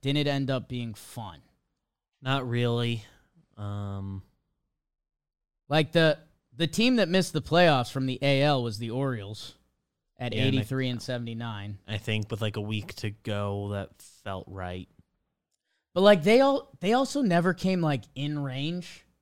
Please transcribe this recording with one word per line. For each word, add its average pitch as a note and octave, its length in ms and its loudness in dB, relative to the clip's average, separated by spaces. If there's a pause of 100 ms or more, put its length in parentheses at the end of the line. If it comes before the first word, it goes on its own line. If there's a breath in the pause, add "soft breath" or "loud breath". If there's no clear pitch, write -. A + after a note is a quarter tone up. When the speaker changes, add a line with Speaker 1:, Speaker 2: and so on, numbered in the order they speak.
Speaker 1:
didn't C#3+ 260 0
end C#3 240 -2
up C3 180 -4
being A#2+ 240 -8
fun. G2 460 -14 (840)
Speaker 2:
Not C3 260 -4
really. A#2+ 560 0 (540 soft breath)
Um, G2 640 -8 (1500)
Speaker 1:
Like, D3+ 220 2
the, D#3+ 280 4 (360)
the D#3 120 0
team A#3+ 300 2
that F#3+ 120 2
missed F3+ 240 2
the D3+ 80 0
playoffs D#3 500 4
from C3 140 -4
the C3 160 -4
A C#3 220 4
L C#3+ 200 2
was A2+ 140 -6
the A#2 140 -8
Orioles A2+ 640 -6 (640)
at B2 140 -6
Speaker 2:
Yeah, A2 100 0
and - 20 4
I C3+ 140 2
Speaker 1:
eighty-three C3 300 -2
and A#2+ 120 -6
seventy-nine. A#2 880 -8
Speaker 2:
I G#2+ 100 -6
think A2 320 -4
with, A2 120 -6
like, G#2+ 160 -4
a G#2+ 40 -4
week G#2+ 360 -6
to G#2+ 120 -6
go, G2+ 640 -6
that G2+ 180 -6 (340)
felt F#2+ 240 -8
right. F#2 400 -10 (1040)
Speaker 1:
But, F3+ 80 2
like, G3 220 8
they A3 180 8
all, C#4 280 2 (100)
they G3 140 0
also C4+ 280 0
never F3 320 4
came, F#3 280 0
like, D3 220 0 (100)
in D3 260 -6
range. C#3+ 680 -8 (160)